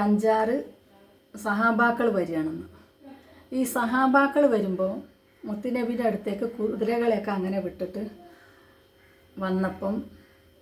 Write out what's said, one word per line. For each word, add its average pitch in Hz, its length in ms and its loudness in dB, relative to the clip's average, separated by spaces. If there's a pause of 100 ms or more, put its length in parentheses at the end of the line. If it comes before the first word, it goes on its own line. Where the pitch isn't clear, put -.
അഞ്ചാറ് 220 520 4 (920)
സഹാബാക്കൾ 233 600 2 (120)
വരികയാണെന്ന്. 165 500 -2 (920)
ഈ - 20 2 (160)
സഹാബാക്കൾ 262 680 4 (100)
വരുമ്പോൾ 190 400 0 (540)
മുത്തുനബിയുടെ 233 640 -4
അടുത്തേക്ക് 202 360 -4 (120)
കുതിരകളെയൊക്കെ 220 800 0
അങ്ങനെ 190 280 -2
വിട്ടിട്ട് 185 380 -8 (1400)
വന്നപ്പം 190 520 -2 (640)